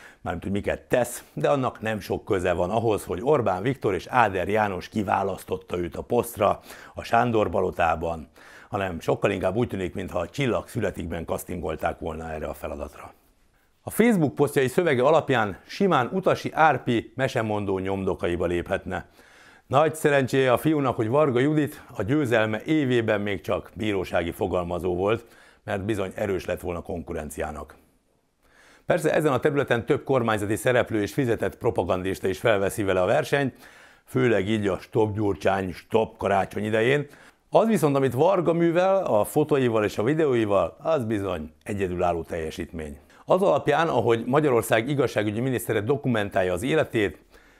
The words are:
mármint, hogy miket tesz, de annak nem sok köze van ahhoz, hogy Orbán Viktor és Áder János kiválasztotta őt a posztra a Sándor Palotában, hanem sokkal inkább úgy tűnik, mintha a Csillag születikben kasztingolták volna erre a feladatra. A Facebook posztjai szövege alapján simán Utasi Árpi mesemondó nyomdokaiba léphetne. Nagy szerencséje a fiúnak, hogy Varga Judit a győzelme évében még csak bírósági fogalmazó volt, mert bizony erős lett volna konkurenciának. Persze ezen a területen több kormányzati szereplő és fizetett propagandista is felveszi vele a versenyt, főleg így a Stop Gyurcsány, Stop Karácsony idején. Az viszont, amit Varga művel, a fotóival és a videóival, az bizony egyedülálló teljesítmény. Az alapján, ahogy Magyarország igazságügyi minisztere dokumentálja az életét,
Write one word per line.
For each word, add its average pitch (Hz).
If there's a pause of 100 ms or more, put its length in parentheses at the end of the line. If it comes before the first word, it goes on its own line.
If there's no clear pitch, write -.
(220)
mármint, 87
hogy 98
miket 98
tesz, - (100)
de 151
annak 131
nem 110
sok 92
köze 92
van 87
ahhoz, 107
hogy 90
Orbán 113
Viktor 120
és 82
Áder 95
János 98
kiválasztotta 98
őt 87
a -
posztra 104 (340)
a -
Sándor 113
Palotában, 85 (420)
hanem 92
sokkal 131
inkább 92
úgy 117
tűnik, 92
mintha 95
a 85
Csillag 107
születikben 85
kasztingolták 85
volna 80
erre 78
a 73
feladatra. 73 (680)
A -
Facebook 202
posztjai 139
szövege 143
alapján 127 (100)
simán 151
Utasi -
Árpi 135
mesemondó 104
nyomdokaiba 92
léphetne. 87 (600)
Nagy 156
szerencséje 135
a 117
fiúnak, 143
hogy 110
Varga 131
Judit 147 (120)
a 107
győzelme 110
évében 123
még 101
csak -
bírósági 92
fogalmazó 87
volt, 101 (380)
mert 101
bizony 101
erős 95
lett 90
volna 87
konkurenciának. 76 (1120)
Persze 151
ezen 151
a 123
területen 135
több -
kormányzati 110
szereplő 113
és 101
fizetett 110
propagandista 95
is 95
felveszi 101
vele 92
a 90
versenyt, 139 (500)
főleg 110
így 107
a 87
Stop 107
Gyurcsány, 98
Stop 110
Karácsony 98
idején. 120 (420)
Az 185
viszont, 156
amit 135
Varga 170
művel, 175
a 110
fotóival 131
és 101
a 107
videóival, 113
az 156
bizony 98 (120)
egyedülálló 87
teljesítmény. 80 (280)
Az 180
alapján, 151
ahogy 117
Magyarország 123
igazságügyi 110
minisztere 120
dokumentálja 104
az 87
életét, 123 (420)